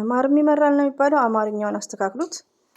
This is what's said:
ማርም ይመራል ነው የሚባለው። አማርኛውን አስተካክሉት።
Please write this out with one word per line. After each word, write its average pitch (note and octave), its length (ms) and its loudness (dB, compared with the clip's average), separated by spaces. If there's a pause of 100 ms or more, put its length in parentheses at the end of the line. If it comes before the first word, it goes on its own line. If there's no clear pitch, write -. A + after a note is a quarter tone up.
ማርም B3+ 340 0
ይመራል D4 360 2
ነው C#4+ 120 2
የሚባለው። C#4 340 0
አማርኛውን G#3+ 580 -2
አስተካክሉት። G#3 580 -6 (420)